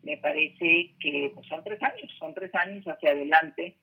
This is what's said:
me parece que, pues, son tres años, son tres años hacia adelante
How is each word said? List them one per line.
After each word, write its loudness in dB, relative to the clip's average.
me -6
parece 0
que, -2
pues, -20
son -8
tres -8
años, -4
son -10
tres -10
años -4
hacia 2
adelante 2